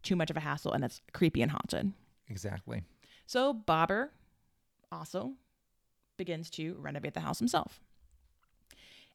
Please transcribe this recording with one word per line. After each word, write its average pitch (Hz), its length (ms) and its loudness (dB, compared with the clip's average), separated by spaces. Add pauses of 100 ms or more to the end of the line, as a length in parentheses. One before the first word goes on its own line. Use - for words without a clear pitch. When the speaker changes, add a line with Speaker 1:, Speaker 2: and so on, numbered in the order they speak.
Speaker 1:
too 180 160 2
much 156 120 2
of 147 60 -4
a 156 60 -2
hassle 147 320 -2
and 139 100 2
it's - 180 -6 (120)
creepy - 280 4
and 120 100 4
haunted. - 420 0 (340)
Speaker 2:
Exactly. 98 560 -6 (420)
Speaker 1:
So 262 280 2
Bobber 202 580 2 (800)
also 185 440 -6 (840)
begins 165 340 -4
to 160 260 -4
renovate 143 360 -6
the 165 80 -4
house 151 180 -4
himself. - 400 2 (1400)